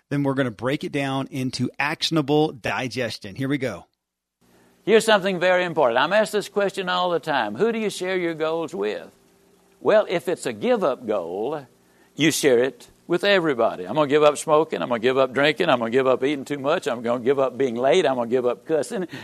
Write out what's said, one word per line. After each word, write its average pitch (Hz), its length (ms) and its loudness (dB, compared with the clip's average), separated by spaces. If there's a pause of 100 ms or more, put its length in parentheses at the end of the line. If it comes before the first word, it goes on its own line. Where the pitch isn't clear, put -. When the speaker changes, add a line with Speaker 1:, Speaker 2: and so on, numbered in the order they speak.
(100)
Speaker 1:
Then 143 140 0
we're 135 100 0
gonna 127 160 0
break 120 320 -4
it 160 100 -8
down 135 360 -4
into 131 500 -4
actionable 151 760 0
digestion. 113 840 -6
Here 131 120 -4
we 143 80 -2
go. 117 300 -6 (1000)
Speaker 2:
Here's 214 200 4
something 196 340 2
very 180 260 4
important. 143 360 2
I'm 151 120 2
asked 214 200 2
this 202 160 -2
question 196 400 -4
all 180 220 0
the 165 100 0
time. 120 340 -2
"Who 196 160 0
do 226 80 -4
you 220 100 -2
share 185 280 -4
your 165 180 -2
goals 160 400 -4
with?" 101 320 -6 (760)
Well, 196 300 4
if 175 180 -4
it's 165 160 -4
a 131 80 -4
give-up 139 540 0
goal, 107 600 -4 (480)
you 151 160 2
share 131 280 4
it 131 300 -2 (180)
with 175 180 -2
everybody. 120 600 2
"I'm 101 80 -6
gonna 151 120 2
give 147 160 4
up 147 160 6
smoking. 151 440 0
I'm 78 60 -4
gonna 117 120 -2
give 127 180 2
up 131 140 2
drinking. 151 360 2
I'm 131 100 4
gonna 117 120 -4
give 131 160 2
up 123 160 2
eating 139 220 -2
too 143 140 -6
much. 147 280 -2
I'm 123 160 -4
gonna 120 220 -2
give 135 140 2
up 127 200 0
being 127 180 0
late. 147 300 2
I'm 135 80 0
gonna 120 140 -2
give 123 180 0
up 120 200 -4
cussing. 165 400 -4 (180)